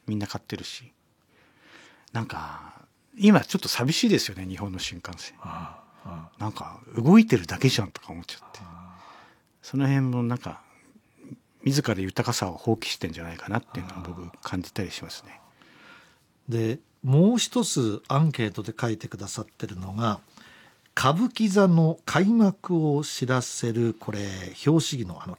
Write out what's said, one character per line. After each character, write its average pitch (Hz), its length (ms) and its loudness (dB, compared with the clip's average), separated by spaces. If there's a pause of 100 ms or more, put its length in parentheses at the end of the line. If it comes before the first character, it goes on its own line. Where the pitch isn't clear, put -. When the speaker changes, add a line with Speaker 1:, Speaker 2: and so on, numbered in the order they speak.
Speaker 1:
み 107 80 -4
ん 104 40 -4
な 101 80 -4
買 - 140 -10
っ - 40 -20
て 107 120 -10
る 95 80 -14
し。 - 280 -16 (1200)
な 117 100 -4
ん - 40 -6
か、 - 540 -14 (380)
今 196 220 8
ち - 160 -2
ょ - 20 -6
っ - 20 -6
と - 80 -6
寂 135 240 0
し - 120 0
い 233 40 4
で 170 100 4
す - 120 -2
よ 92 60 -12
ね、 95 100 -8
日 92 100 -8
本 101 160 -8
の 90 60 -8
新 87 260 -10
幹 90 180 -14
線。 - 180 -18
Speaker 2:
あ 82 360 -12 (280)
あ、 - 40 -14
あ 82 300 -14
あ。 - 40 -10
Speaker 1:
な 107 60 -4
ん 101 40 -6
か、 - 280 -16 (160)
動 156 220 8
い 220 80 10
て 123 100 4
る 87 100 -4
だ 95 120 -8
け 131 100 4
じ 117 140 2
ゃ - 20 -4
ん 85 60 -8
と - 100 -18
か - 120 -16
思 87 100 -12
っ - 20 -18
ち - 160 -14
ゃ - 40 -20
っ - 80 -20
て。 - 100 -20
Speaker 2:
あ 90 360 -20
あ。 - 40 -20 (600)
Speaker 1:
そ - 140 -10
の 135 100 2
辺 135 200 2
も 123 160 0
な 120 140 -2
ん - 20 -16
か、 - 240 -12 (1000)
自 139 200 2
ら 110 120 0
豊 95 320 -2
か 120 60 2
さ 95 180 -4
を 82 60 -10
放 113 180 0
棄 - 120 -4
し - 100 -6
て 95 100 -6
ん 80 60 -8
じ 85 80 -14
ゃ 82 40 -10
な 85 100 -12
い - 20 -14
か - 140 -14
な 107 80 -2
っ - 40 -4
て - 180 -12
い - 20 -10
う 92 40 -12
の 87 100 -16
は 90 40 -12
僕 87 280 -12 (120)
感 92 220 -6
じ - 100 -16
た 107 100 -6
り 85 80 -8
し - 140 -12
ま 78 60 -16
す - 140 -16
ね。 - 140 -20
Speaker 2:
あ - 60 -20 (1040)
あ。 120 40 -4
で、 113 280 -2 (240)
も 165 300 6
う 226 40 2
一 233 280 0
つ 110 420 -2
ア 135 100 2
ン 156 140 4
ケ 113 140 0
ー 104 40 -4
ト 104 120 -8
で 110 160 -10
書 120 100 0
い 110 80 -2
て - 120 -12
く 98 100 -12
だ 98 100 -12
さ - 140 -8
っ - 40 -12
て - 200 -12
る 95 100 -14
の 92 160 -10
が、 107 280 0 (760)
歌 135 160 4
舞 220 160 2
伎 220 220 0
座 196 180 6
の 165 380 6
開 180 200 2
幕 180 680 4
を 147 80 -2
知 - 220 -4
ら 127 160 2
せ - 300 -4
る、 117 280 2
こ - 100 -8
れ、 104 100 -6 (460)
表 156 300 4
紙 117 80 -6
着 - 20 -6
の 85 160 -12
あ - 40 -14
の 180 120 -12